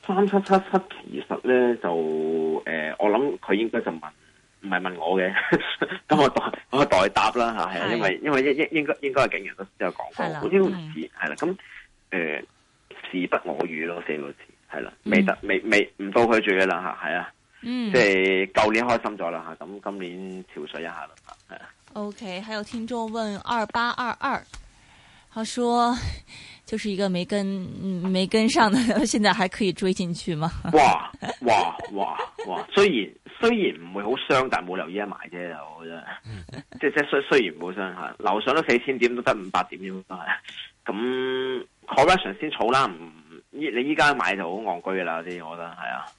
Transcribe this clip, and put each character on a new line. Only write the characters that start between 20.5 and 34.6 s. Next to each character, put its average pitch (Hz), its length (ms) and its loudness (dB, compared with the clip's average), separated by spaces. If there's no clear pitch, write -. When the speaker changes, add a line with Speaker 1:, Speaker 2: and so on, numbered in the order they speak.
Speaker 1:
跳 95 140 -10
水 - 140 -12
一 82 40 -8
下 85 60 -8
啦 78 200 -12
下， - 60 -16
係 - 40 -16
啊。 - 100 -20
Speaker 2:
OK， 208 480 -10
還 220 160 -10
有 214 80 -6
聽 226 200 -8
眾 226 280 -4
問 214 320 -4
二 233 220 -2
八 233 240 0
二 240 280 -4
二， 262 240 -2
他 220 120 -6
說 240 520 2
就 220 140 -4
是 214 100 -4
一 190 80 -2
個 196 120 2
沒 180 160 0
跟， 196 440 -2
嗯， 185 260 -2
沒 185 200 2
跟 220 200 4
上 240 220 6
的， 233 340 4
現 247 160 0
在 202 120 6
還 190 160 2
可 - 160 -2
以 185 80 2
追 185 200 0
進 180 220 -2
去 165 220 -4
嗎？ 156 120 0
Speaker 1:
哇， 120 380 6
哇， 101 360 2
哇， - 220 -4
哇， - 260 -6
雖 202 140 6
然， 123 240 0
雖 233 100 4
然 135 340 0
唔 87 100 -16
會 98 100 -4
好 107 60 -2
傷， 131 380 2
但 85 160 -2